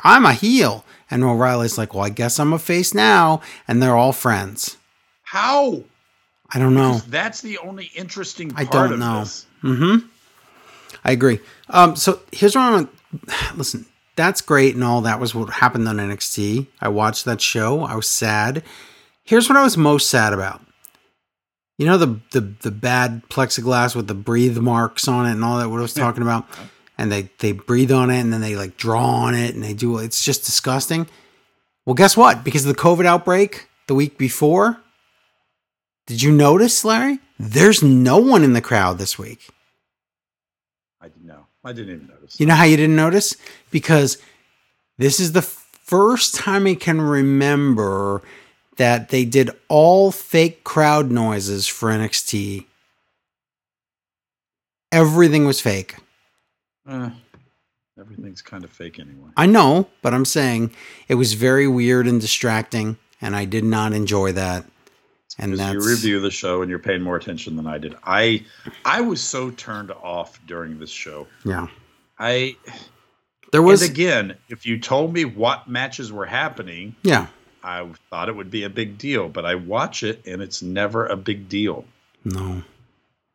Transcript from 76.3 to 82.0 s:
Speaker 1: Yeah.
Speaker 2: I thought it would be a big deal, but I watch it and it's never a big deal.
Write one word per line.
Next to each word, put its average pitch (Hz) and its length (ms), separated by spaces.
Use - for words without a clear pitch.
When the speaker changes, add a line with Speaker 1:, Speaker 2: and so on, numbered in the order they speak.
Speaker 1:
Yeah. 127 240
Speaker 2:
I 90 240
thought 90 200
it 110 60
would 95 160
be 104 120
a 101 60
big 104 280
deal, 120 300
but 82 180
I 90 100
watch 107 480
it 110 220
and - 160
it's - 200
never 104 440
a 101 120
big 98 320
deal. 101 340